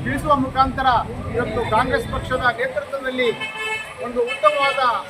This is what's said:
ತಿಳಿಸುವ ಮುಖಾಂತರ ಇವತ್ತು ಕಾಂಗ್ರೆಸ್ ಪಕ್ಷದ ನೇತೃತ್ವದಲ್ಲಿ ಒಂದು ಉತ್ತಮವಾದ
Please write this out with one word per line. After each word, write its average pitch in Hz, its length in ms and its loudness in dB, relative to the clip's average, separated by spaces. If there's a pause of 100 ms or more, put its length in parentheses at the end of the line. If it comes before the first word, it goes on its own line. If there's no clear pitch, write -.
ತಿಳಿಸುವ 277 320 2 (100)
ಮುಖಾಂತರ 262 420 2 (480)
ಇವತ್ತು 233 260 -2 (140)
ಕಾಂಗ್ರೆಸ್ 254 380 2
ಪಕ್ಷದ 262 300 -2 (160)
ನೇತೃತ್ವದಲ್ಲಿ 262 680 -2 (760)
ಒಂದು 247 140 -4 (120)
ಉತ್ತಮವಾದ 277 500 2 (280)